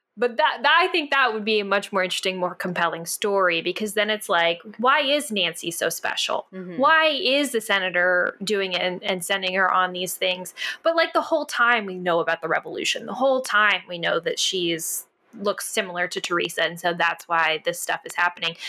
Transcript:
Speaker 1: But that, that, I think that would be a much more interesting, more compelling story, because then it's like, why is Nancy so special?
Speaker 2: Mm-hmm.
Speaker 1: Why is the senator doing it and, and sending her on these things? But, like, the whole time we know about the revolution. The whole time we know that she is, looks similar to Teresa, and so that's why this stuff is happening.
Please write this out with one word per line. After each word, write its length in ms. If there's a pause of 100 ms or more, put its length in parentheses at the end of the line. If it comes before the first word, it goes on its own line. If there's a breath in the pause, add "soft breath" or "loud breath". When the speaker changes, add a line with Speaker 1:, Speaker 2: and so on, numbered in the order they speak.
(180)
Speaker 1:
But 180
that, 280
that, 140
I 120
think 220
that 220
would 120
be 160
a 40
much 280
more 100
interesting, 340
more 160
compelling 520
story, 560
because 320
then 160
it's 180
like, 320 (180)
why 220
is 320
Nancy 400
so 160
special? 680
Speaker 2:
Mm-hmm. 240
Speaker 1:
Why 300
is 460
the 80
senator 840
doing 300
it 80
and, 200
and 220
sending 300
her 180
on 220
these 220
things? 380 (300 loud breath)
But, 140
like, 160
the 80
whole 240
time 400
we 100
know 240
about 220
the 80
revolution. 560
The 80
whole 280
time 460
we 100
know 220
that 200
she 340
is, 320 (340)
looks 300
similar 380
to 120
Teresa, 440
and 160
so 120
that's 360
why 360
this 160
stuff 240
is 120
happening. 400 (140 loud breath)